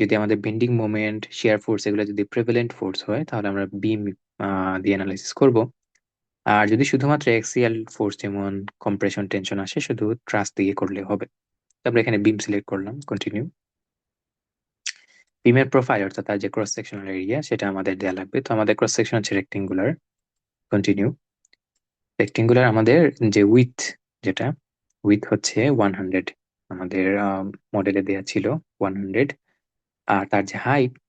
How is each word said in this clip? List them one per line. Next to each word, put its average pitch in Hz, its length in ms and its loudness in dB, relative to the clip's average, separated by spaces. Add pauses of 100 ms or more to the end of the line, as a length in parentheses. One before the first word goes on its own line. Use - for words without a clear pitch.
যদি 107 160 2
আমাদের 107 240 2
বেন্ডিং 110 360 0
মোমেন্ট, 107 540 -2
শিয়ার 107 280 2
ফোর্স 104 280 -2
এগুলো 107 180 0
যদি 101 200 -2
প্রিভ্যালেন্ট 117 480 0
ফোর্স - 320 -6
হয়, 123 200 -2
তাহলে 104 240 -4
আমরা 98 180 -2
বিম, 101 460 -2 (260)
আহ, 95 440 -2
দিয়ে 101 120 2
অ্যানালাইসিস 98 380 -4
করব। 123 380 4 (720)
আর 104 240 4
যদি 113 160 4
শুধুমাত্র 143 460 2
অ্যাক্সিয়াল 113 540 0
ফোর্স 104 340 -4
যেমন 98 480 -4 (140)
কম্প্রেশন, 101 480 -2
টেনশন 98 300 -4
আসে, 98 220 -6
শুধু 113 340 -2
ট্রাস - 420 -4
দিয়ে 98 180 2
করলে 95 280 -4
হবে। 95 240 -4 (560)
তো 123 80 -2
আমরা 117 100 4
এখানে 110 180 2
বিম 104 200 4
সিলেক্ট 101 300 -4
করলাম, 101 320 -6
কন্টিনিউ। 113 500 -6 (1900)
বিমের 127 260 4
প্রোফাইল 123 340 2
অর্থাৎ 95 220 -8
তার 101 120 -2
যে 98 100 -4
ক্রস 101 260 -4
সেকশনাল 101 340 -10
এরিয়া 95 340 -4
সেটা 104 260 -4
আমাদের 95 300 -4
দেয়া 95 140 -2
লাগবে। 95 300 -4
তো 120 120 -4
আমাদের 107 220 2
ক্রস - 180 0
সেকশন 117 220 0
হচ্ছে 101 180 -2
রেক্ট্যাঙ্গুলার, 98 600 -2 (760)
কন্টিনিউ। 101 440 2 (1080)
রেক্ট্যাঙ্গুলার 117 440 4
আমাদের 117 480 6 (180)
যে 104 120 4
উইডথ, 123 380 4 (420)
যেটা 113 300 -2 (520)
উইডথ 107 280 2
হচ্ছে 110 380 0
ওয়ান 104 240 2
হান্ড্রেড, 92 360 -4 (380)
আমাদের, 92 500 -2
আহ, 98 320 -2 (240)
মডেলে 98 280 0
দেয়া 98 200 -2
ছিল 98 240 -4 (340)
ওয়ান 95 160 -2
হান্ড্রেড, 101 360 -2 (720)
আর 98 200 2
তার 98 180 0
যে - 120 -10
হাইট 127 360 0 (160)